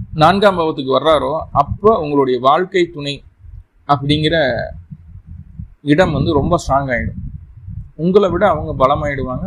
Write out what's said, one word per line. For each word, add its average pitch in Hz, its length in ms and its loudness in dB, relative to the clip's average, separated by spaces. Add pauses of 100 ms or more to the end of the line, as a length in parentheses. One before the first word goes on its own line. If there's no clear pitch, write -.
(140)
நான்காம் 190 440 4
பாவத்துக்கு 147 340 -2
வர்றாரோ 135 400 2 (200)
அப்போ 143 460 2
உங்களுடைய 143 420 0
வாழ்க்கை 175 460 2
துணை 147 280 -8 (760)
அப்படிங்கிற 151 480 2 (1500)
இடம் 160 300 2
வந்து 151 200 0
ரொம்ப 139 240 0
ஸ்ட்ராங் 135 340 -2
ஆயிடும். 113 300 -6 (760)
உங்களை 185 340 4
விட 175 180 0
அவங்க 156 260 -2
பலமாயிடுவாங்க. 135 720 0